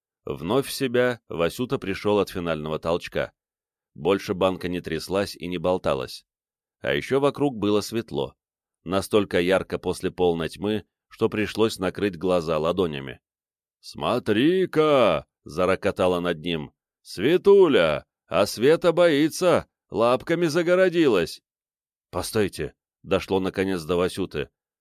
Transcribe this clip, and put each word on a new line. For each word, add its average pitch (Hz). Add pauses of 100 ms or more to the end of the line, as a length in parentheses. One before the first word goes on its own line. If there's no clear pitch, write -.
(240)
Вновь 90
в -
себя 123
Васюта 85
пришел 101
от 95
финального 78
толчка. 82 (640)
Больше 98
банка 92
не 87
тряслась 85
и -
не 90
болталась. 82 (540)
А 64
еще 95
вокруг 139
было 104
светло. 71 (480)
Настолько 95
ярко 90
после 90
полной 85
тьмы, 101 (240)
что -
пришлось 107
накрыть 92
глаза 82
ладонями. 78 (580)
"Смотри-ка!" — 120 (180)
зарокотало 90
над 87
ним. 78 (300)
"Светуля! 139 (240)
А 95
Света 160
боится! 156 (220)
Лапками 127
загородилась!" 165 (680)
"Постойте!" — 87 (280)
дошло 95
наконец 95
до 82
Васюты. 87 (300)